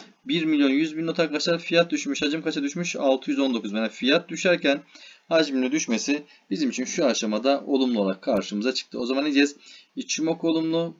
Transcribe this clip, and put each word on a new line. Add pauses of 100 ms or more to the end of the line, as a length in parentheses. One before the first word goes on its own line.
(240)
bir
milyon
yüz
bin
not
arkadaşlar
fiyat
düşmüş.
Hacim
kaça
düşmüş?
Altı
yüz
on
dokuz.
Yani
fiyat
düşerken (460)
hacmin
de
düşmesi (280)
bizim
için
şu
aşamada
olumlu
olarak
karşımıza
çıktı.
O
zaman
ne
diyeceğiz? (400)
Ichimoku
olumlu,